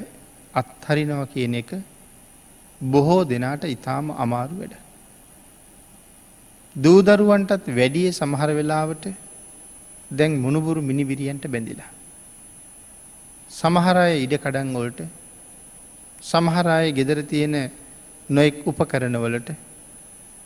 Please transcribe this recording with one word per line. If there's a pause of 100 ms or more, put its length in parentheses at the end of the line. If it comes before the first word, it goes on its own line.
(540)
අත්හරිනවා
කියන
එක (1080)
බොහෝ
දෙනාට
ඉතාම
අමාරු
වැඩ. (2000)
දූ
දරුවන්ටත්
වැඩිය
සමහර
වෙලාවට (1040)
දැන්
මුණුබුරු
මිනිබිරියන්ට
බැඳිලා. (1600)
සමහර
අය
ඉඩකඩම්
වලට, (1200)
සමහර
අය
ගෙදර
තියෙන (720)
නොයෙක්
උපකරණ
වලට (960)